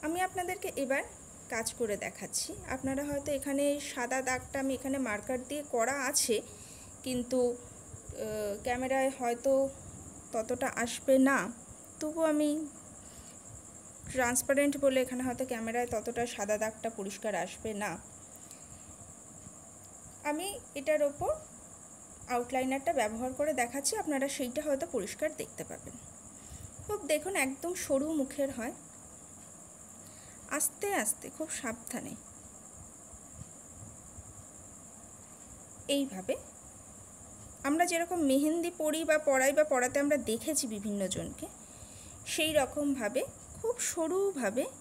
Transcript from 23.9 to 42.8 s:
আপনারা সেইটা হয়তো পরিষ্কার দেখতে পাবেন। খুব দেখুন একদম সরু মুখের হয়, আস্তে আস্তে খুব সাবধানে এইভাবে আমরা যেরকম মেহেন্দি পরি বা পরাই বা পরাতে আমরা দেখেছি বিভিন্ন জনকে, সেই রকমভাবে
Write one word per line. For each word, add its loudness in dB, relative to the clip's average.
আপনারা 2
সেইটা 0
হয়তো 4
পরিষ্কার 0
দেখতে -8
পাবেন। -10
খুব 0
দেখুন 2
একদম -2
সরু 4
মুখের 2
হয়, -2
আস্তে 0
আস্তে -2
খুব -2
সাবধানে -4
এইভাবে 0
আমরা 6
যেরকম 2
মেহেন্দি 6
পরি 4
বা 8
পরাই 8
বা 8
পরাতে 4
আমরা 6
দেখেছি 2
বিভিন্ন 0
জনকে, -6
সেই 4
রকমভাবে 2